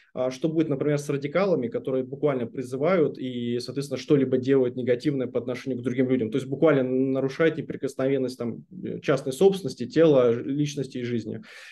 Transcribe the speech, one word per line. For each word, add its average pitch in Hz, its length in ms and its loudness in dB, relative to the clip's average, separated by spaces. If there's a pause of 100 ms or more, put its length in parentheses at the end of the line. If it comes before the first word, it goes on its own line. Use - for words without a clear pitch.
(140)
а 127 160 -2
что 147 180 -4
будет, 160 200 0
например, 143 300 0
с 143 100 -8
радикалами, 147 580 0
которые 127 380 -2
буквально 131 420 -2
призывают 135 720 0
и, 120 400 -4
соответственно, 127 400 -6
что-либо 131 400 2
делают 127 380 2
негативное 127 500 -2
по 123 140 -2
отношению 127 400 -6
к - 20 -12
другим 127 260 0
людям, 123 220 0
то 139 80 -2
есть 127 100 -6
буквально 139 360 4
нарушают 135 720 0
неприкосновенность 135 840 -4
там, 113 260 -8 (200)
э, 113 160 -8
частной 135 320 -2
собственности, 180 560 2
тела, 143 440 6
личности 139 640 -4
и 123 40 -6
жизни. 110 400 -4 (300)